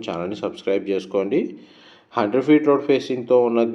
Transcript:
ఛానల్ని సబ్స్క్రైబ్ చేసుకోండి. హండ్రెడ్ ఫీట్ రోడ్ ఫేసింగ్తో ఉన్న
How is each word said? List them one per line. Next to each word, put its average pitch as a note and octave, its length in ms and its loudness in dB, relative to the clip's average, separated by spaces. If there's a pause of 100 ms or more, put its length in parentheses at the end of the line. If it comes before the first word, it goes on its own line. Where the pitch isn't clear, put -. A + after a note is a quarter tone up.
ఛానల్ని F#2 360 -6
సబ్స్క్రైబ్ G2 480 -4
చేసుకోండి. G2 480 -2 (800)
హండ్రెడ్ A#2 320 0
ఫీట్ D3+ 200 6
రోడ్ C#3 200 2
ఫేసింగ్తో B2+ 480 2 (100)
ఉన్న A#2 120 2 (140)